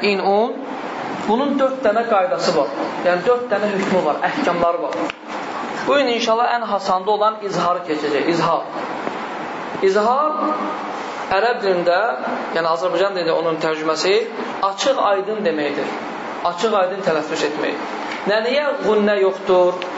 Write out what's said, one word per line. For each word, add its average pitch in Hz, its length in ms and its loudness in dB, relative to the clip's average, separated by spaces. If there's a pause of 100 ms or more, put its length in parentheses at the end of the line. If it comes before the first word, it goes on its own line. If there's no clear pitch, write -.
in, 196 160 2
un, 202 360 2 (720)
bunun 262 320 2
dörd 269 240 2
dənə 220 260 4
qaydası 180 460 2
var. 143 160 2 (340)
Yəni, 175 200 2
dörd 247 260 2
dənə 202 200 0
hökmü 190 340 2
var, 143 220 0
əhkamları 170 540 2
var. 135 160 -4 (880)
Bu 269 80 4
gün 277 120 4
inşallah 240 460 2
ən 233 120 -2
hasanda 196 460 0
olan 214 320 2
izharı 175 440 0
keçəcək, 147 420 0
izhar. 165 360 2 (1160)
İzhar 233 520 2 (960)
ərəb 208 360 2
dilində, 175 360 2 (560)
yəni 165 120 0
Azərbaycan 175 480 2
dilində 160 220 0
onun 160 240 0
tərcüməsi 160 520 0 (480)
açıq 220 380 0
aydın 202 460 0
deməkdir. 147 420 -2 (580)
Açıq 208 300 0
aydın 190 300 2
tələffüz 156 420 0
etmək. - 320 -4 (460)
Nəniyə 233 400 2 (140)
qünnə 208 400 4
yoxdur, 180 600 4 (180)